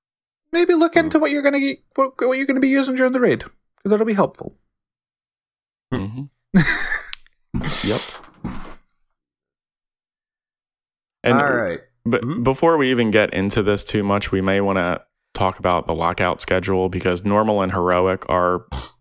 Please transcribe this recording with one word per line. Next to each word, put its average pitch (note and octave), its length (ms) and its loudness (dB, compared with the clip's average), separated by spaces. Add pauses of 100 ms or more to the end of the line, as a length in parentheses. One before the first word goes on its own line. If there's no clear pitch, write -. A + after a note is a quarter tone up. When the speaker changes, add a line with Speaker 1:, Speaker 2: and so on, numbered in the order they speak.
(520)
Speaker 1:
maybe F4 220 4
look E4 200 4
Speaker 2:
Hmm. E4+ 60 4
Speaker 1:
into D#4+ 200 2
what D4 120 0
you're D4 120 -2
gonna C#4 180 2
get, C#4 180 -2 (160)
what, C4+ 240 0
what B3+ 180 0
you're C4+ 100 -4
gonna C4+ 120 0
be C4+ 80 4
using C4 280 2
during B3+ 180 2
the C4 80 0
raid, F#3 220 2
'cause - 80 -18 (400)
that'll G#3+ 140 2
be A3+ 100 0
helpful. - 420 -4 (1400)
Speaker 2:
Mm-hmm. A2+ 300 -8 (320)
Speaker 1:
<laughs> - 1300 -4
Speaker 2:
Yep. G#2+ 140 -2 (3250)
And A#2+ 140 4
Speaker 3:
All C#3+ 160 2
right. G2 260 -2 (260)
Speaker 2:
But A#2 160 0
Speaker 3:
Mm-hmm. A#2+ 220 -6
Speaker 2:
before D#3 340 2
we C3 140 2
even A#2+ 200 2
get G#2 220 2
into G2 300 0
this G2+ 200 0
too G#2 200 -2
much, G2+ 280 -2
we F#2+ 100 0
may F#2+ 200 0
wanna F#2 400 -2 (320)
talk F#2 260 -2
about F2+ 280 0
the F2 60 -2
lockout F2 480 -2
schedule, F#2 480 0
because F2+ 360 -2
normal G#2 360 2
and F#2 100 -2
heroic F#2 580 0
are F2+ 360 0 (360)